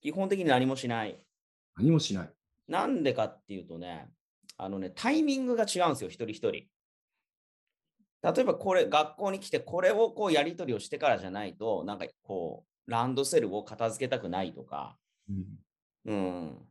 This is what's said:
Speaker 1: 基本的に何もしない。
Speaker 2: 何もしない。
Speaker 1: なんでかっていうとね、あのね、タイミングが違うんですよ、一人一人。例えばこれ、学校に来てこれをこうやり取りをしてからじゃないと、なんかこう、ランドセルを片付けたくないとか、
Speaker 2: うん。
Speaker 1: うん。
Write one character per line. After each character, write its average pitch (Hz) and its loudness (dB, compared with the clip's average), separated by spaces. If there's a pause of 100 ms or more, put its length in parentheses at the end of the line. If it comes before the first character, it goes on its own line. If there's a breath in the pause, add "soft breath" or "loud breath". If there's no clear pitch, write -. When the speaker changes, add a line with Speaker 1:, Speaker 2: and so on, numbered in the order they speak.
Speaker 1:
基 147 -6
本 185 -2
的 196 0
に 180 0
何 131 6
も 131 0
し 131 -6
な 117 -2
い。 101 -8 (600)
Speaker 2:
何 131 6
も 160 6
し - -2
な 87 -2
い。 - -14 (380)
Speaker 1:
な 165 0
ん 254 0
で 127 4
か 110 0
っ - -14
て 101 -14
い 92 -8
う 87 -14
と 82 -12
ね、 85 -12 (480)
あ - -8
の - -6
ね、 185 -6
タ 233 0
イ 311 4
ミ 277 0
ン 262 -2
グ 247 0
が 226 4
違 202 -2
う 175 4
ん 165 6
で 135 0
す 127 -8
よ、 - -6
一 - -16
人 110 -6
一 - -6
人。 107 0
例 - -6
え - 6
ば 202 2
こ 190 0
れ、 180 6
学 151 4
校 196 -2
に 196 -6
来 - -14
て - 0
こ - -6
れ 185 6
を 220 4
こ 214 -2
う 180 2
や 143 6
り 165 -4
取 180 -6
り 123 0
を 104 -2
し - -14
て 143 -6
か 151 2
ら 117 4
じ 92 -6
ゃ 92 -8
な 101 -4
い 90 -10
と、 98 -2
な 101 -6
ん - -10
か 90 -8 (160)
こ 87 -8 (200)
う、 - -10
ラ 117 2
ン 131 -2
ド 139 2
セ 135 4
ル 101 -2
を 104 -4
片 113 -2
付 113 -6
け 127 -2
た 127 -2
く 101 -8
な 90 -2
い 85 -6
と 67 -16
か、 71 -10 (320)
Speaker 2:
う 101 -6
ん。 95 -4 (580)
Speaker 1:
う 110 -6
ん。 90 -4